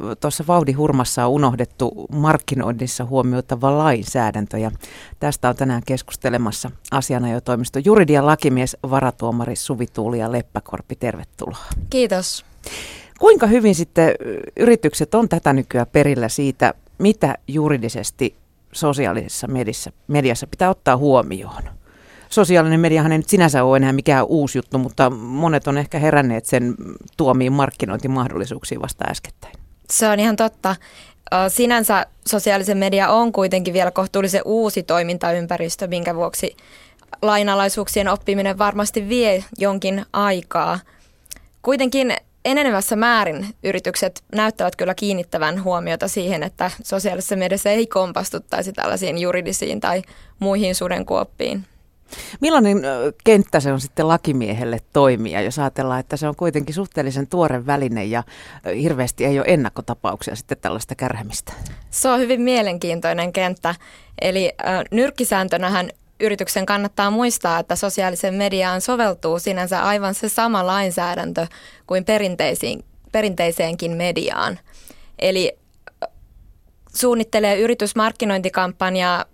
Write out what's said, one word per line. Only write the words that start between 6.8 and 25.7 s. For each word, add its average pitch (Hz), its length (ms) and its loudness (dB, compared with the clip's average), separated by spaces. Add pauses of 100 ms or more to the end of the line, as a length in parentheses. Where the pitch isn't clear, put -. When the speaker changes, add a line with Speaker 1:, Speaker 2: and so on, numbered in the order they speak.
Speaker 1:
asianajotoimisto 123 920 -2
Juridian 151 420 6
lakimies, 131 500 2 (140)
varatuomari 120 680 -2
Suvi-Tuulia 117 760 -4
Leppäkorpi. - 640 -8
Tervetuloa. - 680 -8 (260)
Speaker 2:
Kiitos. 196 540 -2 (760)
Speaker 1:
Kuinka 403 280 8
hyvin 214 280 6
sitten, 160 340 2
ö, 123 60 4 (420)
yritykset 220 580 2
on 226 140 4
tätä 160 240 2
nykyään 127 400 0
perillä 139 360 4
siitä, 135 460 0 (240)
mitä 180 360 4 (140)
juridisesti 135 880 -2 (360)
sosiaalisessa 135 720 -2
mediassa, 123 460 -4 (140)
mediassa 135 400 2
pitää - 240 0
ottaa 135 260 2
huomioon? 107 680 2 (680)
Sosiaalinen 165 500 6
mediahan 160 320 4
ei 156 60 2
nyt 156 100 -2
sinänsä 147 360 6
ole 131 120 6
enää 135 160 4
mikään 135 340 4
uusi 143 320 0
juttu, 127 200 -2
mutta 127 320 2
monet 135 560 0
on 143 120 0